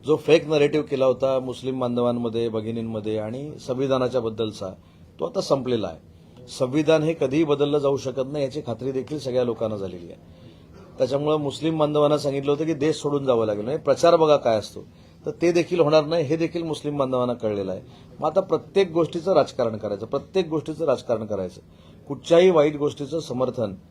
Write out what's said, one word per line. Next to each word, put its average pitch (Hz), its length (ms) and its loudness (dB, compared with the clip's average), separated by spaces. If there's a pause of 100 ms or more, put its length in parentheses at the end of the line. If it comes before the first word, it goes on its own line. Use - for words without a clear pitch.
जो 151 100 4
फेक 147 320 4
नरेटिव्ह 147 380 2
केला 131 200 0
होता 131 340 2
मुस्लिम 131 400 -6
बांधवांमध्ये, 120 680 0
भगिनींमध्ये 110 680 -4
आणि 127 340 -8 (140)
संविधानाच्या 127 540 0
बद्दलचा, 110 500 -6 (500)
तो - 40 -4
आता - 160 -4
संपलेला 123 460 0
आहे. 82 120 -10 (600)
संविधान 151 440 2
हे 160 180 0
कधीही 147 240 2
बदललं 147 340 2
जाऊ 139 180 2
शकत 131 360 -4
नाही, 147 120 -2
याची 135 220 -6
खात्री 123 260 -6
देखील 131 260 -6
सगळ्या 123 260 0
लोकांना 110 320 -2
झालेली 90 300 -8
आहे. 82 100 -16 (840)
त्याच्यामुळं 143 380 0
मुस्लिम 147 420 -2
बांधवांना 147 400 4
सांगितलं 139 320 -2
होतं 147 140 0
की 160 100 -2
देश 151 220 0
सोडून 143 280 -2
जावं 117 220 2
लागेल, 104 160 -2
म्हणजे 147 200 -4
प्रचार 165 340 4
बघा 156 200 6
काय 120 200 2
असतो, 104 240 -6 (460)
तर 156 40 -4 (120)
ते 175 100 4
देखील 175 280 0
होणार 151 240 6
नाही, 160 200 0
हे 143 120 0
देखील 165 260 -2
मुस्लिम 147 360 -4
बांधवांना 127 360 0
कळलेलं 101 380 -2
आहे. 92 80 -8 (400)
मग 156 100 0
आता 185 100 2
प्रत्येक 175 500 -2
गोष्टीचं 165 420 -2
राजकारण 131 440 0
करायचं, 101 300 -6
प्रत्येक 160 420 -2
गोष्टीचं 156 360 -4
राजकारण 113 420 -2
करायचं. 95 340 -6 (480)
कुठच्याही 165 420 6
वाईट 151 260 4
गोष्टीचं 143 440 -4
समर्थन 123 540 -4 (160)